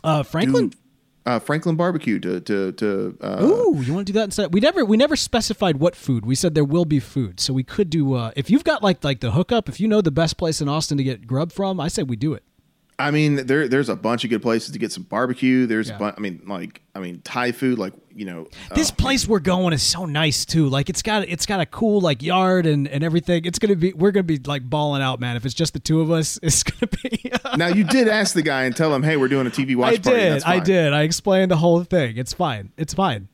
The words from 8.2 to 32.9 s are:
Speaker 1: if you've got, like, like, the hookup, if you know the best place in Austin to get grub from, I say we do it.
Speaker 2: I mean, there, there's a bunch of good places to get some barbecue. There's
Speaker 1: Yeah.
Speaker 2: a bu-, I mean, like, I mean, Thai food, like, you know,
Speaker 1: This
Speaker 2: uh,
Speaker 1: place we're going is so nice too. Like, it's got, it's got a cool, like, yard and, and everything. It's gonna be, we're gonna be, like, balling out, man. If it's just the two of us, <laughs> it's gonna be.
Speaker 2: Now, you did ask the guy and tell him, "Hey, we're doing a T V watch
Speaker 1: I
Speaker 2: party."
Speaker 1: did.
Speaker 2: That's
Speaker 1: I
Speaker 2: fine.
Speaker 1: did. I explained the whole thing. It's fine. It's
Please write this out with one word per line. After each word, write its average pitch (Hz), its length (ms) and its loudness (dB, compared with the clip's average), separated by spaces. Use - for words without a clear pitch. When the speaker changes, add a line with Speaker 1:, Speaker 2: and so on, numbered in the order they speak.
Speaker 1:
if 139 140 -4
you've 277 140 4
got, 285 180 0
like, 190 220 2
like, 139 160 -2
the 117 120 -2
hookup, 185 380 0
if 127 100 -12
you 214 80 0
know 214 140 4
the 160 100 2
best 156 260 0
place 160 240 -2
in 143 80 -2
Austin 151 280 -2
to 139 60 0
get 123 240 -4
grub 143 240 -2
from, 190 280 -4
I 143 100 -4
say 175 140 -4
we 127 120 -4
do 143 180 -4
it. 104 100 -10
Speaker 2:
I 143 140 0
mean, 147 360 2
there, 139 220 2
there's 131 180 2
a 107 80 0
bunch 117 300 -2
of 110 40 -4
good 113 120 0
places 117 300 -2
to 104 80 -10
get 110 120 -4
some 90 120 -10
barbecue. 127 600 0
There's 110 220 -2
Speaker 1:
Yeah. 107 80 -10
Speaker 2:
a 101 40 -14
bu-, 104 180 -4
I - 20 -16
mean, 95 280 -8
like, 87 340 -10
I 98 60 -12
mean, 87 240 -10
Thai 123 300 -4
food, 127 260 0
like, 95 140 -6
you 107 120 -10
know, 85 240 -12
Speaker 1:
This 311 160 0
Speaker 2:
uh, - 40 -16
Speaker 1:
place 269 300 0
we're 208 140 2
going 180 320 0
is 143 100 0
so 175 240 -2
nice 151 400 0
too. 160 220 2
Like, 135 220 -2
it's - 120 -6
got, 214 280 -2
it's 170 160 -6
got 196 160 -2
a 147 40 0
cool, 208 360 0
like, 143 200 0
yard 185 440 2
and, 147 240 2
and 143 120 -2
everything. 170 440 0
It's 175 120 -4
gonna 202 200 2
be, 180 160 2
we're 190 180 2
gonna 190 120 2
be, 160 160 0
like, 131 300 -8
balling 147 320 0
out, 127 200 -2
man. 120 160 -4
If 113 80 -8
it's 127 100 -4
just 165 160 0
the 135 80 -8
two 160 220 2
of 160 100 0
us, 160 280 -2
<laughs> - 40 -14
it's - 180 2
gonna - 300 -2
be. 240 300 -6
Speaker 2:
Now, 170 120 2
you 185 180 4
did 240 240 4
ask 214 260 0
the 165 60 2
guy 135 220 0
and 127 120 -2
tell 160 180 2
him, 131 100 0
"Hey, 156 120 2
we're 131 140 2
doing 135 180 2
a - 20 -2
T 139 140 -2
V 131 140 0
watch 127 160 4
Speaker 1:
I 233 40 2
Speaker 2:
party." 240 220 2
Speaker 1:
did. 185 140 4
Speaker 2:
That's 139 120 -2
Speaker 1:
I 175 120 2
Speaker 2:
fine. 175 80 0
Speaker 1:
did. 165 280 4
I 151 100 2
explained 185 480 2
the 165 60 4
whole 170 280 4
thing. 127 320 0
It's 127 160 -6
fine. 113 420 -4
It's 156 180 -8